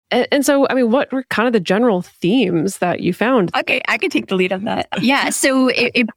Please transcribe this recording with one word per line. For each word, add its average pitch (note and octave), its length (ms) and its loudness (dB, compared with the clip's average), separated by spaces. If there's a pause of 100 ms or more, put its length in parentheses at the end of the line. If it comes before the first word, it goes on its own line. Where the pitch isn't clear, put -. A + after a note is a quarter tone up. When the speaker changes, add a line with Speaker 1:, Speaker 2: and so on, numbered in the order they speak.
(100)
Speaker 1:
And, A#3+ 200 0
and C#4 160 0
so, C#4 220 2
I - 60 -2
mean, B3 160 2
what C4+ 220 0
were C4 120 -4
kind A3 240 -2
of A#3 60 0
the G#3+ 60 2
general F#3+ 420 0
themes F3+ 760 0
that F3 220 -2
you - 120 0
found? G#3 440 2
Speaker 2:
Okay, B3+ 320 -2
I A3 80 0
can D#4 140 -4
take A#3+ 180 -4
the G3 80 -2
lead F#3 160 0
on F#3+ 120 -4
that. G3 220 -4 (140)
Yeah, B3 300 0
so C4 380 2
it, B3 260 0
it, A#3 220 0